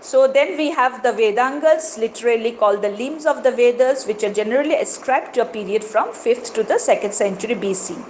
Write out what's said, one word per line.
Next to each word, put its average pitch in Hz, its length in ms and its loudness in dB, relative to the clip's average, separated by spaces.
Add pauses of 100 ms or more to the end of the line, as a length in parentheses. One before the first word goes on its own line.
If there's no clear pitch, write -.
So 262 280 4
then 285 300 2
we 302 120 0
have 254 320 -2
the 247 100 2
Vedangas, 262 840 2
literally 226 540 0
called 208 300 2
the 208 80 0
limbs 277 360 -8
of 277 160 0
the 254 80 4
Vedas, 240 560 2
which 208 160 -4
are 208 100 0
generally 240 420 0
ascribed - 600 -2
to 240 80 2
a 226 40 0
period 208 360 -4
from - 300 -2
fifth - 420 -2
to 220 80 0
the 285 160 2
second 208 360 0
century 208 400 -2
B 196 180 -4
C. 180 240 -6 (140)